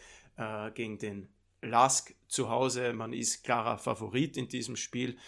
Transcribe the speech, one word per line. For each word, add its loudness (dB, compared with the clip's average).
äh, -6
gegen -6
den -8
lask 4
zu 0
Hause. 2
Man -6
ist -2
klarer 2
Favorit -2
in -4
diesem -6
Spiel, -4